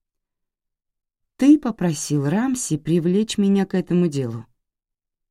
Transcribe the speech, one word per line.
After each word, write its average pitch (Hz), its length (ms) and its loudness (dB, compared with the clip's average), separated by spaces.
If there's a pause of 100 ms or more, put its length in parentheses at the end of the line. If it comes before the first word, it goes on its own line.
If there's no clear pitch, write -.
(1400)
«Ты 294 220 6
попросил 160 720 -2
Рамси 214 500 -2
привлечь 175 600 -2
меня 196 260 2
к 190 100 -6
этому 175 340 0
делу». 120 380 -8 (840)